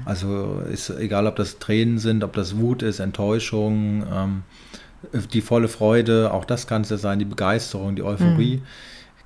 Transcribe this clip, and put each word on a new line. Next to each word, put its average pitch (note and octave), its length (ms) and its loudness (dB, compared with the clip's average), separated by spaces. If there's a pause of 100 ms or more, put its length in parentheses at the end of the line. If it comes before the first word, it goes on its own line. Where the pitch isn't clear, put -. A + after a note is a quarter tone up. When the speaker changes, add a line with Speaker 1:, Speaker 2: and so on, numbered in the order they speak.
Speaker 1:
Also G2 680 -4
ist - 200 -6
egal, G#2 360 0
ob G#2 80 2
das - 240 -4
Tränen A2+ 400 2
sind, A2 240 2
ob F#2+ 120 -4
das F#2+ 220 -2
Wut A#2+ 260 0
ist, G#2+ 180 -2
Enttäuschung, G#2+ 1120 0
ähm, F#2+ 300 -2 (920)
die A2+ 60 4
volle A#2 260 2
Freude, A2+ 680 4
auch F#2 120 -2
das A#2 240 -4
kann's G#2+ 220 0
ja G#2+ 80 0
sein, G2+ 200 -2
die G#2 60 0
Begeisterung, G2+ 720 -2
die G2 80 -4
Euphorie. A#2+ 540 4
Speaker 2:
Mhm. C3 80 -8 (580)